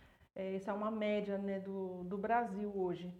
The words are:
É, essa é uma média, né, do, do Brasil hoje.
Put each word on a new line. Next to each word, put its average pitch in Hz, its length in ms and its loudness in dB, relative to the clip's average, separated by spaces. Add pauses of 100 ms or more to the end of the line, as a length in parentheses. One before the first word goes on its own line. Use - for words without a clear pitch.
(360)
É, 190 200 -2
essa 190 140 -2
é 202 60 0
uma 214 160 0
média, 208 480 2
né, 196 200 0
do, 190 440 -4
do 185 160 -2
Brasil 208 560 2
hoje. 180 440 0